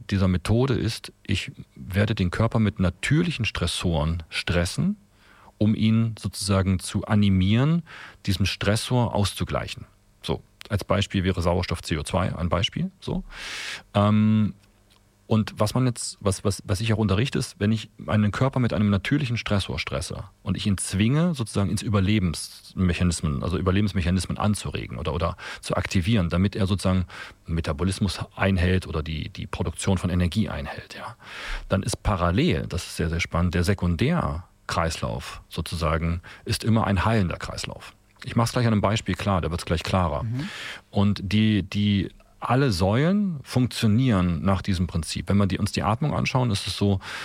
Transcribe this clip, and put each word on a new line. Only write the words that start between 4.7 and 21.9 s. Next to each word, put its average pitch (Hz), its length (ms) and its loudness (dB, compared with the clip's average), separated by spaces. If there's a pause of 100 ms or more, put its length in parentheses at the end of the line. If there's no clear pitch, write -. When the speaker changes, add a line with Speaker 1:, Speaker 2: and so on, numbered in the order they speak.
Speaker 1:
um 107 180 4
ihn 110 440 2
sozusagen 95 600 0
zu - 280 -4
animieren, 107 760 4 (440)
diesem 98 180 0
Stressor 107 720 0
auszugleichen. 78 720 -2 (360)
So, 69 200 -4 (260)
als 101 160 -2
Beispiel 95 400 0
wäre 92 160 0
Sauerstoff 87 400 0
C - 160 0
O 73 60 -4
zwei 87 340 -2
ein 85 140 -2
Beispiel, 104 400 -2 (100)
so. - 240 -4 (720)
Ähm, 107 580 4 (760)
und 110 340 2
was 107 140 0
man 127 120 2
jetzt, - 340 -6
was, 98 240 -2
was, 104 220 -2
was 101 140 -2
ich 113 120 0
auch 101 60 0
unterrichte, 110 400 0
ist, - 220 -6
wenn 104 100 2
ich 110 180 -2 (100)
meinen 104 340 0
Körper 135 260 0
mit 120 140 2
einem 101 180 2
natürlichen 120 460 0
Stressor - 420 -2
stresse - 460 -6 (180)
und 95 140 -2
ich - 100 -4
ihn 98 100 2
zwinge, 143 600 2
sozusagen 104 340 -2
ins 107 120 -2
Überlebensmechanismen, 90 1600 0